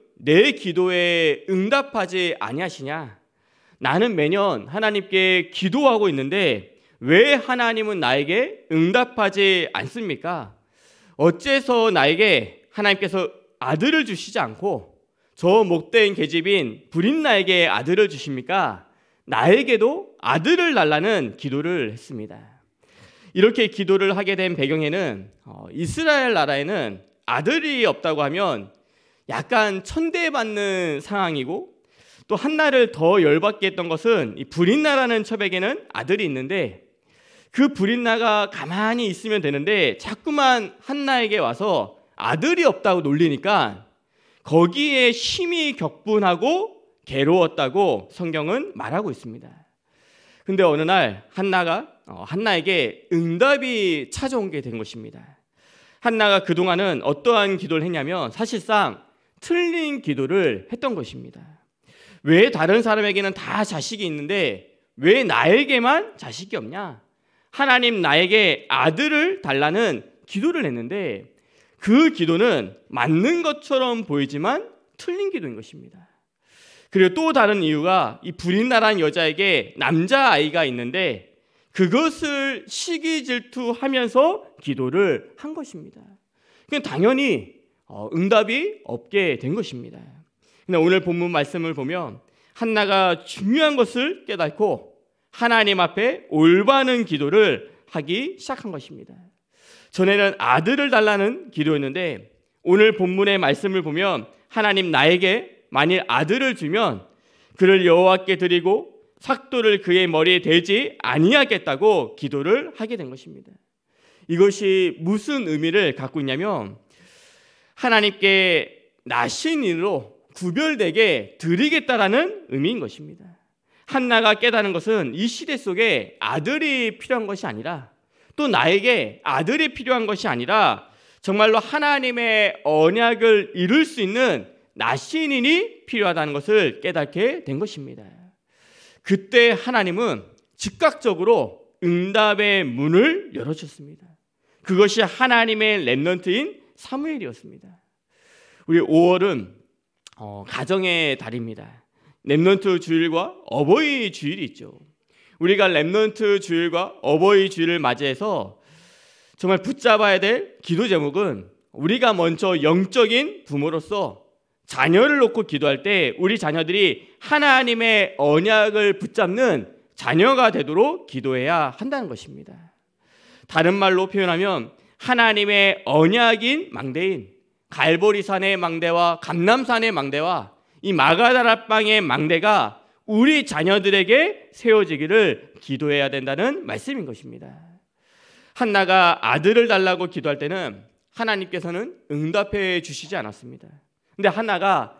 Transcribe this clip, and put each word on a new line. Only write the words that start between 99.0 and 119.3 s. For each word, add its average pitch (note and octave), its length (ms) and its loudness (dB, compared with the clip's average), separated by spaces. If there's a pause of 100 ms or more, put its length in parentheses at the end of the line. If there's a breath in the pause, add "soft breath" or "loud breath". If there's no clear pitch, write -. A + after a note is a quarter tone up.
전에는 G3 480 2
아들을 F#3 520 2
달라는 G#3+ 600 0
기도였는데 D3 800 -4 (320)
오늘 G#3 300 6
본문의 F#3+ 460 0
말씀을 F3+ 440 0
보면 D#3 460 -4 (180 soft breath)
하나님, G3 460 0
나에게 F3+ 600 2 (200)
만일 E3 320 2
아들을 G3 480 0
주면 D#3+ 500 -4 (520 soft breath)
그를 F#3 280 4
여호와께 F#3 520 4
드리고 F3 580 0 (240)
삭도를 A#3 640 0
그의 F3+ 260 2
머리에 E3+ 340 4
대지 F3 640 2
아니하겠다고 E3+ 1120 2
기도를 E3+ 600 -2
하게 A3 200 -8
된 C#3+ 140 -12
것입니다. C3+ 400 -20 (800 soft breath)
이것이 F#3+ 720 2
무슨 G#3 480 -2
의미를 E3 480 0
갖고 C3+ 240 -8
있냐면 C3+ 580 -6 (960 soft breath)
하나님께 G3 1160 0 (120)
나신인으로 E3 1120 -2 (200)